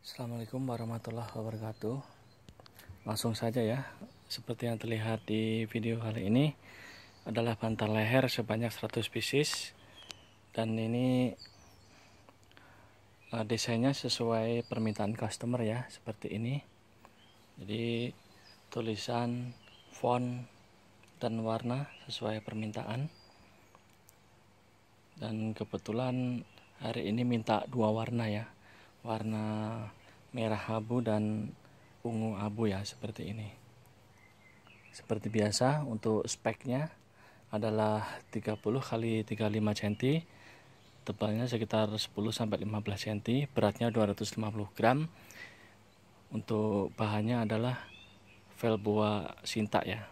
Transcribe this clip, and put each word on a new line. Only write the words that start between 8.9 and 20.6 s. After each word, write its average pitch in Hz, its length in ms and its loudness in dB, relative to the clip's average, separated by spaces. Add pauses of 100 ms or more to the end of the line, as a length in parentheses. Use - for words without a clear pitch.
pieces. - 640 0 (800)
Dan 113 260 0
ini, 123 560 2 (2000)
eh, 113 160 -2
desainnya 117 480 2
sesuai 117 720 0
permintaan 110 480 0
customer 120 480 -2
ya, 113 260 -2
seperti - 480 -8
ini. 123 240 -2 (1000)
Jadi 117 500 -2 (640)
tulisan, 120 840 -2 (400)
font, 123 500 0 (760)